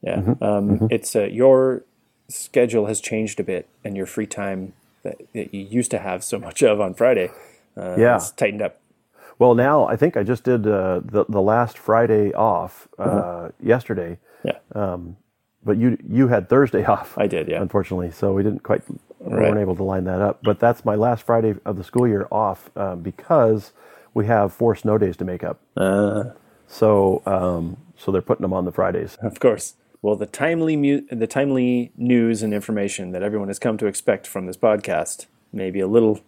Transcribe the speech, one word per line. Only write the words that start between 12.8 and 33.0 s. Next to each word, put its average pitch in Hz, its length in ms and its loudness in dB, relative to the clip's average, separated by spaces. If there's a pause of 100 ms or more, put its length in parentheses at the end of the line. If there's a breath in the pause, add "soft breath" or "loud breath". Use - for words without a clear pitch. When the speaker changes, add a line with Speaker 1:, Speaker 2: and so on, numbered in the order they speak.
Speaker 2:
uh, - 40 -6
Speaker 1:
Uh-huh. 87 460 -2 (120)
Speaker 2:
yesterday. 92 580 -2 (240 soft breath)
Speaker 1:
Yeah. - 140 -4 (180)
Speaker 2:
Um, 90 400 -6 (480)
but 107 140 0
you, 117 200 2 (100)
you 123 200 4
had 107 220 2
Thursday 135 360 4
<laughs> 113 100 4
off. - 220 -10
Speaker 1:
I 101 100 2
did, 85 200 -2
yeah. 80 140 -2
Speaker 2:
Unfortunately, 92 500 -4
so 98 220 -2
we 98 100 0
didn't 104 200 -2
quite, - 180 -2 (380)
we - 140 -8
Speaker 1:
Right. - 160 2
Speaker 2:
weren't 104 100 2
able 95 180 0
to 98 60 -4
line 95 220 -2
that 92 160 -2
up. 101 220 0
But 104 160 2
that's 120 240 2
my 107 120 0
last 113 300 0
Friday 113 300 2 (100)
of 104 120 -6
the 95 60 -10
school 123 240 0
year 101 240 0
off, 104 440 -4
uh, 95 200 -6
because 110 760 0 (420 soft breath)
we 110 120 0
have 104 260 2
four 117 240 2
snow 107 220 0
days 98 200 0
to - 80 -6
make 90 200 -8
up. 82 160 -8 (160)
Speaker 1:
Uh. 101 540 0 (380 soft breath)
Speaker 2:
So, 101 560 2
um, 90 520 -2 (180)
so - 160 -6
they're 95 100 2
putting - 200 -2
them 92 120 -2
on 92 120 -2
the 90 80 -4
Fridays. 92 480 -2
Speaker 1:
Of 110 180 -8
course. - 360 0 (260)
Well, 104 140 0
the 101 120 -8
timely 160 500 -2
mu-, 143 320 0
the 113 180 -4
timely 123 680 0
news 117 460 2
and 107 100 -2
information 101 580 -6